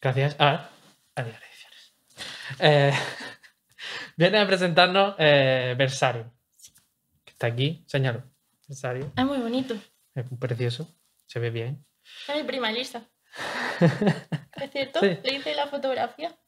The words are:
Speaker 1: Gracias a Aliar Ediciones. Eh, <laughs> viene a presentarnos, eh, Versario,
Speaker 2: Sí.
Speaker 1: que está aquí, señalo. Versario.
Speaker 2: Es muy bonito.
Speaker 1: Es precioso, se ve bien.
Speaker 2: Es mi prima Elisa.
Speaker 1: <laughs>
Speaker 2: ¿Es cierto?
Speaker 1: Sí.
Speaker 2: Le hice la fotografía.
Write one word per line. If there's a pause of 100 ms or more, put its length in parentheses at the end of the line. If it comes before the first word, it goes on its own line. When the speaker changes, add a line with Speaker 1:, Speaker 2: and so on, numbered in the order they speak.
Speaker 1:
Gracias
a (460)
Aliar
Ediciones. (680)
Eh, (640)
<laughs>
viene
a
presentarnos,
eh,
Versario, (280)
Speaker 2:
Sí. (500)
Speaker 1:
que
está
aquí,
señalo. (440)
Versario.
Speaker 2:
Es
muy
bonito. (380)
Speaker 1:
Es (140)
precioso, (320)
se
ve
bien. (420)
Speaker 2:
Es
mi
prima
Elisa. (800)
Speaker 1:
<laughs> (840)
Speaker 2:
¿Es
cierto?
Speaker 1:
Sí.
Speaker 2:
Le
hice
la
fotografía. (120)